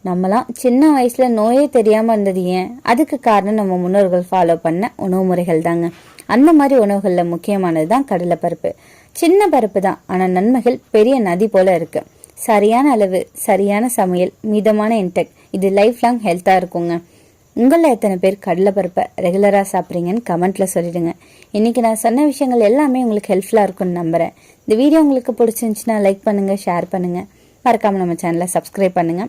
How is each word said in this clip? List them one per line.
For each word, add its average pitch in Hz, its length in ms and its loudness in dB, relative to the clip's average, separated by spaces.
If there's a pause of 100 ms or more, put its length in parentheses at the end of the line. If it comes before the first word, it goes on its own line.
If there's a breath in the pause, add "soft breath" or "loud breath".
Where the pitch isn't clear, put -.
நம்மலாம் 185 380 -2 (140)
சின்ன 254 220 2 (120)
வயசுல 247 300 0 (140)
நோயே 240 260 2 (140)
தெரியாம 220 360 2
இருந்தது 190 280 -2 (160)
ஏன்? 190 100 -6 (220)
அதுக்கு 277 260 0 (100)
காரணம் 208 320 2
நம்ம 190 240 -2
முன்னோர்கள் 180 460 0
ஃபாலோ 175 260 2 (120)
பண்ண 170 260 -4 (140)
உணவு 185 240 0
முறைகள் 175 360 -2
தாங்க. 170 220 -2 (440 loud breath)
அந்த 269 240 6
மாதிரி 277 260 4
உணவுகள்ல 196 380 0 (100)
முக்கியமானது 170 600 -2
தான் 262 180 0
கடலைப்பருப்பு. 170 600 -4 (500 soft breath)
சின்ன 381 340 4
பருப்பு 220 320 0
தான், 190 120 -2 (140)
ஆனா 185 140 -2 (100)
நன்மைகள் 240 420 0 (180)
பெரிய 226 200 4 (120)
நதி 180 280 0
போல 190 240 4
இருக்கு. - 220 -6 (440 soft breath)
சரியான 226 500 2
அளவு, 190 240 0 (260)
சரியான 202 500 0
சமையல், 180 360 0 (220)
மிதமான 214 380 0 (100)
இன்டேக், 180 320 -4 (240 soft breath)
இது 196 120 0 (100)
லைஃப் 226 240 2
லாங் 240 240 0
ஹெல்த்தா 180 340 2
இருக்குங்க. 170 340 -4 (600 soft breath)
உங்கள 285 280 4 (120)
எத்தனை 202 280 -2
பேர் 196 220 0
கடலைப்பருப்பை 190 600 -2 (200)
ரெகுலரா 196 380 2 (100)
சாப்பிட்றீங்கன்னு 180 560 -4
கமெண்ட்ல 185 460 -2
சொல்லிடுங்க. 170 380 -4 (460 soft breath)
இன்னைக்கு 233 280 0
நான் 220 180 0
சொன்ன 240 260 2
விஷயங்கள் 247 380 0
எல்லாமே 262 360 2
உங்களுக்கு 208 280 -2
ஹெல்ப்ஃபுல்லா 196 340 2
இருக்கும்னு 185 340 -4
நம்புறேன். 165 320 -2 (320 soft breath)
இந்த 214 160 0
வீடியோ 302 240 4
உங்களுக்கு 262 360 0
பிடிச்சிருந்துச்சுன்னா 220 680 -2
லைக் 196 220 -2
பண்ணுங்க, 196 260 0 (100)
ஷேர் 175 300 -4
பண்ணுங்க, 180 260 -4 (440 soft breath)
மறக்காம 214 380 0
நம்ம 170 200 -4
சேனலை 170 320 -2
சப்ஸ்கிரைப் 185 460 -2
பண்ணுங்க. 170 280 -4